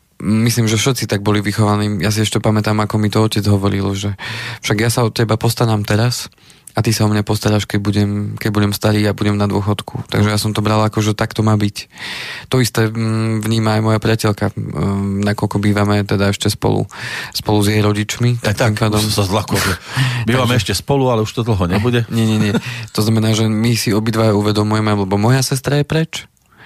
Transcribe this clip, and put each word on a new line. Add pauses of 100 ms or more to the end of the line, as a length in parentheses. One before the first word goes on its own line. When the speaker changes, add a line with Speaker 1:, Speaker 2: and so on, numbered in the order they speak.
(180)
Speaker 1:
myslím,
že
všetci
tak
boli
vychovaní.
Ja
si
ešte
pamätám,
ako
mi
to
otec
hovoril,
že (460)
však
ja
sa
o
teba
postaram
teraz (400)
a
ty
sa
o
mňa
postaráš,
keď
budem, (260)
keď
budem
starý
a
budem
na
dôchodku.
Takže
ja
som
to
bral
ako,
že
tak
to
má
byť. (560)
To
isté,
mm,
vníma
aj
moja
priateľka,
mm,
nakoľko
bývame
teda
ešte
spolu, (440)
spolu
s
jej
rodičmi.
Speaker 2:
Aj
tak,
Speaker 1:
Tým
pádom
Speaker 2:
som
sa
zlakol,
že (240)
Speaker 1:
<laughs>
Speaker 2:
bývame
Speaker 1:
Takže
Speaker 2:
ešte
spolu,
ale
už
to
dlho
nebude.
Speaker 1:
Nie,
nie,
nie. (360)
To
znamená,
že
my
si
obidvaja
uvedomujeme,
lebo
moja
sestra
je
preč, (380)